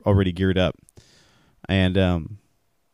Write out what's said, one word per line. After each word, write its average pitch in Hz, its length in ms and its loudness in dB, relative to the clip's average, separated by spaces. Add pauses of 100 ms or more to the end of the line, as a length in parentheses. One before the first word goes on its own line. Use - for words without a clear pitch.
already 98 260 2
geared 92 260 -2
up. 90 180 -2 (920)
And, 95 300 2
um, 90 400 -2 (560)